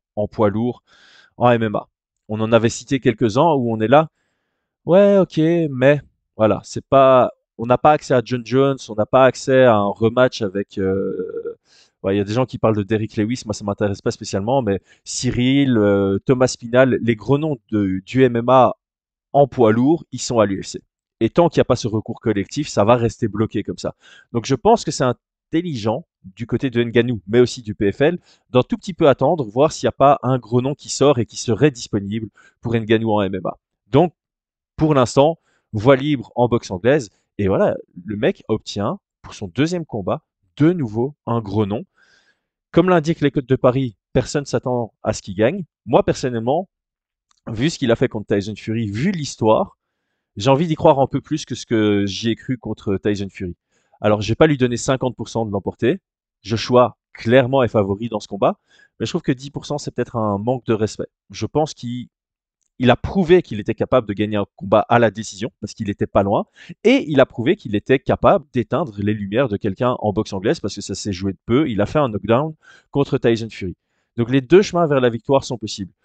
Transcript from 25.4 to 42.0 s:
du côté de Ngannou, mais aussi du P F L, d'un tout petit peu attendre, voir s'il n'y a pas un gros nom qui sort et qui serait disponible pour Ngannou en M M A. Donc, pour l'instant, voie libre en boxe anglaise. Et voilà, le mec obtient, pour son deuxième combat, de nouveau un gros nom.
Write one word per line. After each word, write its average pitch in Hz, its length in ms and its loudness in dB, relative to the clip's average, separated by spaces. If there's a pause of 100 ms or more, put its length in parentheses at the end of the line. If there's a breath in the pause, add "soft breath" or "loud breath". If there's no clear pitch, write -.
du 110 220 -12
côté 127 240 -2
de 117 120 0
Ngannou, 117 440 0
mais 117 140 2
aussi 123 200 0
du 104 140 -10
P 101 180 0
F - 80 -12
L, 170 180 2 (300 soft breath)
d'un 123 140 2
tout - 160 -6
petit 180 160 -12
peu 147 160 4
attendre, 139 360 0
voir 131 260 0
s'il - 140 -6
n'y 110 40 2
a - 20 -20
pas 139 300 4
un 127 160 0
gros 123 240 -2
nom 139 120 -4
qui - 140 -16
sort 135 300 2
et 110 80 -2
qui - 100 -20
serait 127 340 2
disponible 104 580 -8 (340 soft breath)
pour 117 120 -4
Ngannou 113 380 0
en 104 100 2
M 95 120 -2
M 92 120 -8
A. - 120 -8 (300)
Donc, 156 260 2 (600)
pour 151 180 2
l'instant, 139 440 2 (340)
voie 110 220 4
libre 131 400 -4
en 120 140 0
boxe 117 220 -2
anglaise. 113 400 -2 (260)
Et 98 120 -2
voilà, 147 280 0 (280)
le 104 120 -8
mec 151 320 -4
obtient, 110 500 -4 (220)
pour - 140 -20
son 104 140 -12
deuxième 165 360 -2
combat, 107 380 -6 (340)
de 160 160 4
nouveau 131 420 -4 (120)
un 117 140 -2
gros 101 260 -2
nom. 113 180 -6 (840)